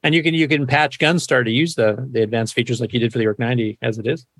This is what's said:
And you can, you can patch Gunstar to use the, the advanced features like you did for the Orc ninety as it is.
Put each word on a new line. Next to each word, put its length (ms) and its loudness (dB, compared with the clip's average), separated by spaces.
And 120 2
you 80 2
can, 120 2
you 140 2
can 180 0
patch 320 0
Gunstar 460 2
to 60 -2
use 240 0
the, 380 0
the 100 2
advanced 320 -2
features 260 -2
like 120 -4
you 80 0
did 120 0
for 60 -2
the 80 2
Orc 120 0
ninety 440 -2
as 160 -4
it 80 -6
is. 200 -4